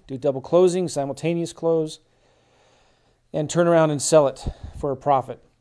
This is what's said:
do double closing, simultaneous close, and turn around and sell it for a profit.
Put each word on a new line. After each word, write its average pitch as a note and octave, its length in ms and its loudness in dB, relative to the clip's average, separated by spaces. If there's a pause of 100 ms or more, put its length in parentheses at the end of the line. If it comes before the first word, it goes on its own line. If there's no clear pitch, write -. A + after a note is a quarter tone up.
do C3+ 100 -10
double C3 240 -2
closing, F3+ 460 4
simultaneous D#3 640 -4
close, D#3+ 480 -2 (1300)
and D#3 160 -4
turn E3+ 180 0
around E3 220 4
and C#3+ 120 -2
sell D3+ 260 4
it - 200 -10 (300)
for D3 140 -6
a C3 40 -6
profit. C3+ 480 -2 (180)